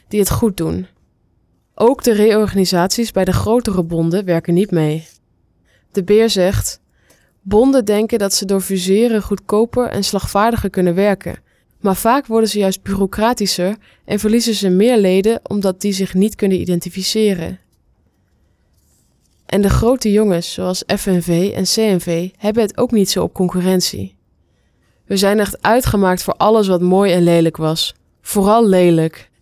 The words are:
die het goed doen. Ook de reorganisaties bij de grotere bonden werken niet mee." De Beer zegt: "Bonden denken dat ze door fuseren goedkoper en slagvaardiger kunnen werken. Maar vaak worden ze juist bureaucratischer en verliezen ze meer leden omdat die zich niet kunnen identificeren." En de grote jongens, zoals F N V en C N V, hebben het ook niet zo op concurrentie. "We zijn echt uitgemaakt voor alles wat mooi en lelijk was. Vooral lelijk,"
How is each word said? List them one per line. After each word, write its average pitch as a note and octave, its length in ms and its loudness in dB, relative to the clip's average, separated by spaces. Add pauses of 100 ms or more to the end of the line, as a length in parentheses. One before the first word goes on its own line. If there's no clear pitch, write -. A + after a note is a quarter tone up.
die G#3 120 -2
het F#3+ 100 0
goed G#3+ 280 -2
doen. E3 300 -4 (880)
Ook B3 280 2
de A#3+ 100 4
reorganisaties G#3 960 0
bij F#3 140 0
de F#3 80 0
grotere G#3 500 0
bonden E3+ 420 -2
werken E3+ 280 -2
niet G3 180 2
mee." D#3+ 360 -2 (840)
De F#3+ 120 -4
Beer G#3+ 260 4
zegt: G3 500 0 (640)
"Bonden A#3 440 2
denken G#3+ 340 0
dat G3 140 -2
ze - 120 -4
door G3 160 0
fuseren G3 600 0
goedkoper A3 680 -2
en G3+ 140 -4
slagvaardiger G#3 680 -2
kunnen F3+ 260 0
werken. G3 480 -2 (360)
Maar F#3+ 160 0
vaak B3 300 0
worden A3+ 240 0
ze G#3 100 -4
juist F#3+ 240 -2
bureaucratischer G3 920 -2 (280)
en G3+ 140 -4
verliezen A3+ 340 0
ze G3 160 -2
meer G#3+ 280 4
leden G3 460 2
omdat G3 380 -4
die G3+ 120 -2
zich F#3+ 200 -4
niet G3 220 0
kunnen F#3+ 240 0
identificeren." F3+ 1000 -4 (1900)
En G3 160 -2
de G3 80 2
grote A3+ 420 2
jongens, G3+ 420 0
zoals F#3 300 -6 (120)
F - 100 -6
N F3+ 160 0
V F3 340 0
en F#3+ 80 -4
C - 120 -2
N G#3+ 240 2
V, F3 380 -6
hebben G#3+ 260 0
het G#3 140 -4
ook B3 140 0
niet G#3 180 2
zo F3 140 -2
op E3+ 100 -6
concurrentie. F#3 800 -2 (920)
"We G3 120 -4
zijn G3 220 2
echt G3 220 -4
uitgemaakt G3+ 640 2
voor G3 100 -4
alles G#3+ 340 2
wat F3+ 140 0
mooi F#3 300 2
en F3 120 2
lelijk E3+ 340 2
was. D#3+ 380 -4 (260)
Vooral G#3 460 2
lelijk," F3 640 2 (120)